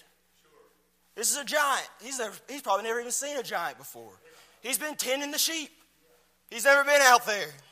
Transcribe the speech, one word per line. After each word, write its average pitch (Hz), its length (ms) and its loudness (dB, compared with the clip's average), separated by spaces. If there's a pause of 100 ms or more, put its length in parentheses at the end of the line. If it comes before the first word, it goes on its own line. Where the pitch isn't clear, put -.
(1160)
This - 160 0
is 262 60 -2
a 285 60 -6
giant. 269 460 0 (120)
He's 254 180 -10
never, 202 160 -6 (120)
he's 277 140 -12
probably 202 220 0
never 226 160 -2
even 240 120 -8
seen 285 260 -4
a 240 60 -6
giant 165 340 -6
before. 117 360 -18 (480)
He's 247 160 -4
been 302 180 -8
tending 277 360 -4
the 302 80 -4
sheep. 320 320 -4 (800)
He's 226 140 -8
never 277 180 6
been 285 180 4
out 247 240 8
there. 196 240 -4 (220)